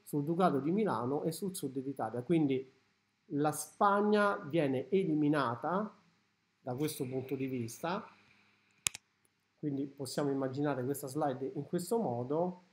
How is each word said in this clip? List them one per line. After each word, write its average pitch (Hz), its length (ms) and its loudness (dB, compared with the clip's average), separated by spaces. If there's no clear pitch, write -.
sul 147 220 -4
Ducato 165 360 4
di 151 100 -2
Milano 147 520 0
e 165 100 0
sul 185 240 -6
sud 131 220 -6
d'Italia. 127 420 -4
Quindi 139 500 2
la 147 200 2
Spagna 208 840 4
viene 139 540 0
eliminata 151 1000 2
da 127 140 -6
questo 147 320 -4
punto 131 280 -4
di 135 120 -4
vista, 131 600 -6
quindi 143 280 -4
possiamo 139 440 -4
immaginare 135 540 0
questa 139 240 -4
slide 135 460 -2
in 143 100 -6
questo 180 340 -2
modo 147 760 -2